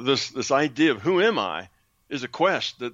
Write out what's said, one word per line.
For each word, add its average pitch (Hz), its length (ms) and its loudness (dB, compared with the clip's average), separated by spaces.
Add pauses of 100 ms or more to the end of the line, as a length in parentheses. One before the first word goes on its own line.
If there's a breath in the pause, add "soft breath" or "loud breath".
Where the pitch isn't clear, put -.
this, 131 260 0
this 127 220 -4
idea 143 400 2
of 104 100 -4
"Who 180 200 2
am 208 180 2
I?" 92 300 -6 (400)
is 131 140 -8
a 123 40 -6
quest 160 520 -2
that 120 140 -8